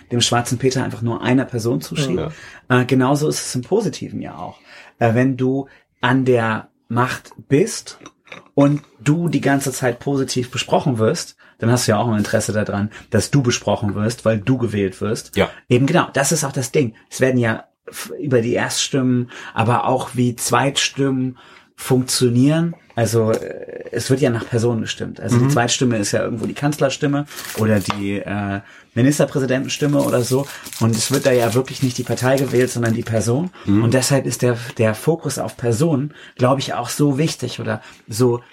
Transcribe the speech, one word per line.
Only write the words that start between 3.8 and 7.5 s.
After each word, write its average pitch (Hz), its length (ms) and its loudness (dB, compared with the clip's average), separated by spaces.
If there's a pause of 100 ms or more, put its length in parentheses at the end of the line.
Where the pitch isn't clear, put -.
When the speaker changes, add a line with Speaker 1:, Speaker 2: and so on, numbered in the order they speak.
Speaker 1:
ja - 160 -12
auch. - 220 -14 (400)
Äh, 117 160 2
wenn 131 220 2
du 131 320 -2 (320)
an 127 240 2
der 113 460 2 (180)
Macht 123 420 -2 (160)
bist - 540 0 (540)